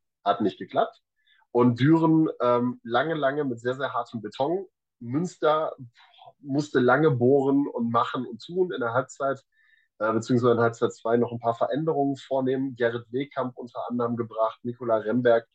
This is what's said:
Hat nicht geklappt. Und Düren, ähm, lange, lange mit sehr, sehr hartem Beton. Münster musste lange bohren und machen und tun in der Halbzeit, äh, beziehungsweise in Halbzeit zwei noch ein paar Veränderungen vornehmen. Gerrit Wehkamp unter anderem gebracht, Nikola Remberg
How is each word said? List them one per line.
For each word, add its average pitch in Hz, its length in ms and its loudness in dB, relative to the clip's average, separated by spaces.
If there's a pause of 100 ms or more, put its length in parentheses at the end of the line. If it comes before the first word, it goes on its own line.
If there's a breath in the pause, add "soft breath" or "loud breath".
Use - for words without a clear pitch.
(240)
Hat 101 180 0
nicht - 180 -2
geklappt. 139 420 -4 (480)
Und 120 300 4
Düren, 160 480 4 (120)
ähm, 120 440 0
lange, 131 300 0
lange 143 300 0
mit 123 140 -4
sehr, 123 160 -2
sehr 131 180 -6
hartem 120 280 -6
Beton. 139 460 -4 (340)
Münster 156 760 -2 (640 loud breath)
musste 143 400 -2
lange 139 300 4
bohren 139 560 2
und 117 240 -4
machen 120 360 -2
und 113 160 -14
tun 180 300 -2
in 95 80 -6
der 117 120 -2
Halbzeit, 135 500 -4 (560)
äh, 110 140 -2
beziehungsweise 117 420 2
in 110 60 0
Halbzeit 117 320 0
zwei 113 240 -2
noch 117 160 2
ein 117 80 -8
paar 117 140 0
Veränderungen 139 640 -2
vornehmen. 135 600 -4
Gerrit 117 340 -2
Wehkamp 131 460 -6
unter 120 340 -12
anderem 120 260 -2
gebracht, 110 460 -4
Nikola 120 360 -2
Remberg 117 560 2